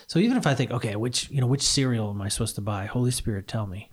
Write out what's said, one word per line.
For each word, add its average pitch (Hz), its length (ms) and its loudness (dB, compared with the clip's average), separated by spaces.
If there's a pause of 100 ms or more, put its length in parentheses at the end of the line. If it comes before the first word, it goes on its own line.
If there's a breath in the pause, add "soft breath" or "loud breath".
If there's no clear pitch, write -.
So - 120 2
even 240 180 4
if 190 80 0
I 143 80 4
think, 123 180 0
"Okay, 117 240 -2
which, 120 360 -2
you 143 100 0
know, 123 60 4
which 139 160 2
cereal 120 480 2
am 101 100 -4
I 98 80 -4
supposed - 260 -2
to 107 60 -6
buy? 101 240 -4
Holy 123 260 0
Spirit, 104 360 -4
tell 110 200 -4
me, 95 240 -10